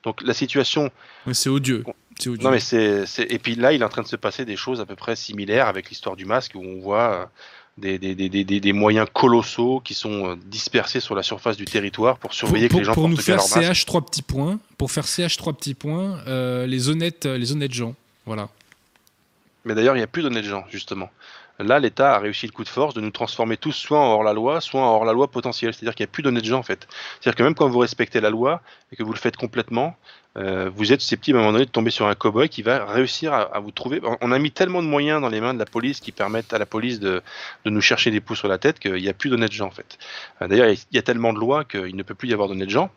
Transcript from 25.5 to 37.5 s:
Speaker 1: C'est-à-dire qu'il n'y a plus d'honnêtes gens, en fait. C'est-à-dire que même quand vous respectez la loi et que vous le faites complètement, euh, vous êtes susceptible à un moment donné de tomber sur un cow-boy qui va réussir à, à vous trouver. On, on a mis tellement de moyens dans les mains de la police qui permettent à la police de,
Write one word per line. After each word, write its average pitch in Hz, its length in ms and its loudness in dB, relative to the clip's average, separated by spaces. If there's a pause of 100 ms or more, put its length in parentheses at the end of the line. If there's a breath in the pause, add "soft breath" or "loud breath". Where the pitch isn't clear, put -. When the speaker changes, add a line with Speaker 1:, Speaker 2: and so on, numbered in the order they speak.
Speaker 1:
C'est-à-dire 113 220 -6
qu'il 110 80 -4
n'y 101 60 -4
a - 20 -20
plus - 100 -6
d'honnêtes 123 240 0
gens, 127 140 0
en 120 40 -6
fait. - 240 -6 (320 loud breath)
C'est-à-dire 120 160 0
que 131 60 0
même 147 140 6
quand 147 120 4
vous 123 120 4
respectez 120 420 2
la 107 80 4
loi 127 320 0 (300 soft breath)
et - 40 -18
que - 60 -8
vous 110 100 -4
le 104 60 -6
faites - 200 -2
complètement, 120 600 -2 (400 loud breath)
euh, 95 340 -4
vous 104 220 2
êtes 143 80 4
susceptible - 340 0
à 117 60 6
un 110 40 6
moment 107 80 4
donné 127 120 4
de 127 60 -16
tomber 113 180 2
sur 110 160 0
un 104 80 2
cow-boy 110 340 2
qui - 140 -10
va 113 240 0
réussir 131 480 0
à, 117 80 2
à 104 180 -4
vous 104 120 -10
trouver. - 320 -6
On, 117 180 -4
on 120 100 0
a 131 60 2
mis 147 140 0
tellement 180 320 0
de 160 40 -2
moyens 147 320 0
dans 131 100 -2
les 107 120 -2
mains 123 140 -2
de 117 40 -6
la 104 60 -2
police 127 340 -4
qui - 120 -14
permettent 110 420 -4
à 110 60 -2
la 101 80 -2
police 113 320 -4
de, 95 240 -2 (420 loud breath)